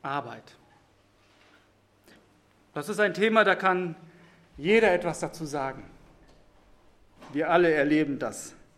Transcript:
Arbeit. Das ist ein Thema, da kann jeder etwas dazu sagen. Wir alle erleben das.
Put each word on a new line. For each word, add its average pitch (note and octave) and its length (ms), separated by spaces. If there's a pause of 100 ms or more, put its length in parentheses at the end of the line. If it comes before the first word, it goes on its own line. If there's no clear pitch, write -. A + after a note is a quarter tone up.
Arbeit. A#2+ 560 (2250)
Das D3 140
ist G3+ 120
ein G3+ 120
Thema, G#3+ 300
da G3 140
kann F3+ 400 (600)
jeder G3+ 360
etwas F3 260
dazu D#3+ 260
sagen. C3+ 380 (1500)
Wir D3+ 180
alle E3+ 220
erleben D3 480
das. - 340 (240)